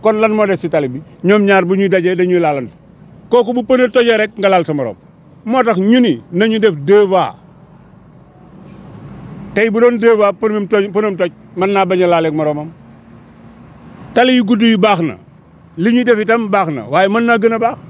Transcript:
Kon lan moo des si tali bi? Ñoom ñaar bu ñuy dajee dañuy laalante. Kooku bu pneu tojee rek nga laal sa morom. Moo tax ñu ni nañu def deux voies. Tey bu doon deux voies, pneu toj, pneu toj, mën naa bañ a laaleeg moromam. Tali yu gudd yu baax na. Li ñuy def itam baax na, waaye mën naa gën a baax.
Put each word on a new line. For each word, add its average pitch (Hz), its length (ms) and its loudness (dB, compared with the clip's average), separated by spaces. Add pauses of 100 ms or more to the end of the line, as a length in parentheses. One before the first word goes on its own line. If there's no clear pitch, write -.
Kon 214 120 2
lan 214 160 0
moo 214 160 0
des 196 120 -2
si 165 120 -8
tali 143 200 -2
bi? 135 120 -10 (220)
Ñoom 202 200 2
ñaar 196 220 2
bu 185 100 0
ñuy 196 140 0
dajee 180 260 0
dañuy 180 240 0
laalante. 147 340 -4 (560)
Kooku 240 240 2
bu 240 100 -2
pneu 254 260 2
tojee 233 280 2
rek 208 200 -2
nga 196 120 0
laal 180 160 2
sa 156 80 -6
morom. 117 220 -6 (500)
Moo 247 180 0
tax 220 140 0
ñu 220 220 2
ni 165 220 0 (100)
nañu 220 280 0
def 196 180 2
deux 196 280 4
voies. 175 300 -2 (2250)
Tey 220 160 2
bu 214 120 -2
doon 240 160 4
deux 226 180 4
voies, 202 180 2
pneu 208 340 -4
toj, 202 240 0
pneu 202 240 -2
toj, 175 160 -2 (240)
mën 180 120 -2
naa 196 180 0
bañ 180 180 -2
a 175 40 2
laaleeg 165 260 0
moromam. 151 360 -4 (1400)
Tali 254 240 2
yu 247 60 0
gudd 208 180 0
yu 226 160 2
baax 190 240 2
na. 151 160 -6 (600)
Li 196 160 0
ñuy 247 100 2
def 220 160 2
itam 226 300 -2
baax 190 200 0
na, 127 160 -8
waaye 170 240 0
mën 233 160 0
naa 233 120 2
gën 226 160 0
a 220 60 -4
baax. 226 180 -4 (120)